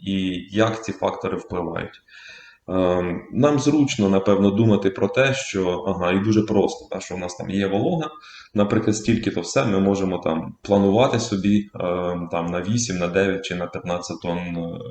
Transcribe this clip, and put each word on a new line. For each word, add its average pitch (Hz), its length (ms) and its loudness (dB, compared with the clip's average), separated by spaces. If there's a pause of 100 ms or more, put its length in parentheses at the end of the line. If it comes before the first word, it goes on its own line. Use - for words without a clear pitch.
і 92 440 -2
як 110 340 0
ці 98 80 -6
фактори 95 440 -4
впливають? 85 640 -8 (680)
Ем, 90 540 0 (100)
нам 143 260 4
зручно, 139 500 2
напевно, 98 420 4
думати 101 400 4
про - 180 -2
те, 131 260 2
що, 90 540 -2
ага, 90 240 0
і 98 60 4
дуже 107 240 4
просто, - 480 0
та, 95 100 -8
що - 140 -12
в 90 40 -8
нас 90 180 -8
там 90 140 -10
є 98 160 0
волога, 151 440 0 (440)
наприклад, 104 420 2
стільки-то 101 440 0
все, 135 240 -2
ми 101 160 2
можемо 98 380 2
там 82 440 -4
планувати 101 580 4
собі, 104 540 0
ем, 87 560 -4
там, 85 160 -4
на 87 160 -4
вісім, 98 360 -2
на 87 100 -2
дев'ять 92 360 0
чи 90 100 -6
на 87 120 -6
п'ятнадцять 87 560 -8
тонн, 87 160 -4
е, 85 400 -8 (120)